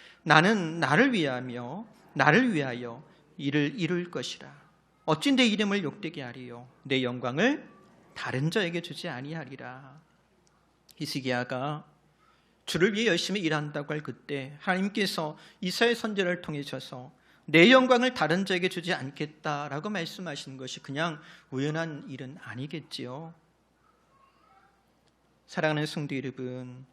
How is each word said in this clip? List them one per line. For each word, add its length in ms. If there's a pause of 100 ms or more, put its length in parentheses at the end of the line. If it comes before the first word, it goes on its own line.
(240)
"나는 560
나를 340
위하며 760 (260)
나를 400
위하여 500 (340)
일을 380
이룰 360
것이라. 520 (420)
어찌 280
내 120
이름을 380
욕되게 380
하리요? 460 (160)
내 200
영광을 680 (440)
다른 360
자에게 320
주지 280
아니하리라." 920 (920)
히스기야가 920 (800)
주를 280
위해 140
열심히 340
일한다고 520
할 80
그때 600
하나님께서 760 (220)
이사야 340
선지자를 480
통해셔서 720 (340)
"내 240
영광을 440
다른 320
자에게 240
주지 240
않겠다"라고 960
말씀하신 640
것이 260
그냥 400 (300)
우연한 560
일은 340
아니겠지요. 920 (2250)
사랑하는 380
성도 300
여러분, 760